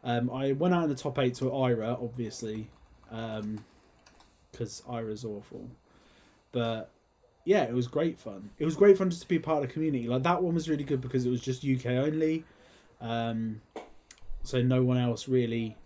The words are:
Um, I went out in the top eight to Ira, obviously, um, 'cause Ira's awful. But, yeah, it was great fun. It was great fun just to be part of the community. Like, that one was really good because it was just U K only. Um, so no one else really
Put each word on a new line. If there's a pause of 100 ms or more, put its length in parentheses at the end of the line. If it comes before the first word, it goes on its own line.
Um,
I
went
out
in
the
top
eight
to
Ira,
obviously, (400)
um, (880)
'cause
Ira's
awful. (840)
But, (540)
yeah,
it
was
great
fun.
It
was
great
fun
just
to
be
part
of
the
community.
Like,
that
one
was
really
good
because
it
was
just
U
K
only. (580)
Um, (800)
so
no
one
else
really (100)